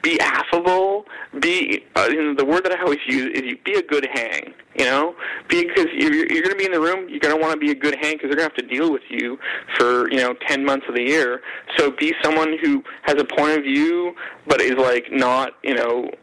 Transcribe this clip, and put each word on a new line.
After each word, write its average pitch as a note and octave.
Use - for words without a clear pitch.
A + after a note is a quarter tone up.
be E3
affable, F#3
be, E3+
uh, G2+
you D#3
know, D3
the C#3
word E3+
that F3+
I F3+
always D3
use C3
is C3+
you B2
be G3
a F#3+
good D3
hang, A2
you C3+
know? C#3+
Because F3
you're, -
you're D#3+
gonna G3
be G3
in F#3
the E3
room, F3+
you're D3
gonna D3+
wanna D#3
be D3
a C#3+
good C#3+
hang D3+
'cause C#3
they're C#3+
gonna D#3+
have D3+
to B2
deal C3
with C3+
you A#2+
for, B2
you C3+
know, B2
ten C#3
months C3+
of A#2+
the A#2+
year. C3
So C#3+
be D#3
someone D#3
who C#3+
has D3
a C#3
point D3+
of C#3+
view, E3
but C3+
is, A#2+
like, B2+
not, B2+
you C3+
know A#2+